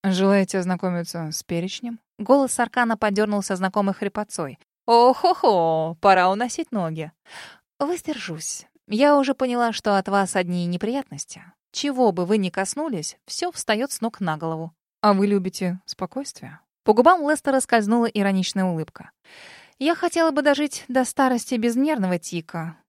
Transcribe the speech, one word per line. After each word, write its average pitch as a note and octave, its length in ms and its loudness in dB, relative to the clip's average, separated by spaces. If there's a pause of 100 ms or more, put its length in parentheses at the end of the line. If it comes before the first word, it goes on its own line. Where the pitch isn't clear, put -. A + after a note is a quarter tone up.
«Желаете F#3+ 560 2
ознакомиться F3 720 -4
с - 120 -10
перечнем?» F#3+ 560 -6 (200)
Голос C4 340 2
Саркана A#3 420 0
подёрнулся G#3 600 -2
знакомой F#3+ 400 -2
хрипотцой. G3 640 -8 (260)
«О-хо-хо, A3 1120 4
пора F#3 300 6
уносить A#3 420 -4
ноги». D#3+ 400 -4 (680)
«Воздержусь. C#4 880 -6 (200)
Я C#4+ 300 4
уже C4+ 160 2
поняла, A#3+ 400 -2
что G3+ 240 0
от F#3+ 100 -2
вас G3 280 0
одни F3+ 320 -2
неприятности. G3+ 760 -6 (280)
Чего B3+ 400 0
бы F3 140 -2
вы G#3 120 0
ни F#3+ 140 0
коснулись, G3 760 -6
всё - 260 -6
встаёт A3+ 400 -4
с - 80 -10
ног A3+ 200 -6
на D#3+ 180 -4
голову». D#3+ 360 -6 (280)
«А G#3 120 4
вы G3 120 4
любите F#3 600 -2
спокойствие?» - 760 -12 (240)
По G#3+ 100 4
губам D4 340 6
Лестера C#4 320 0
скользнула A#3 460 2
ироничная G3 600 0
улыбка. E3 440 -6 (680)
«Я D#4+ 160 0
хотела E4 340 0
бы C#4+ 140 0
дожить C#4+ 440 0
до B3+ 160 0
старости B3+ 520 0
без A#3 200 0
нервного A#3 440 0
тика. E3 580 -8 (120)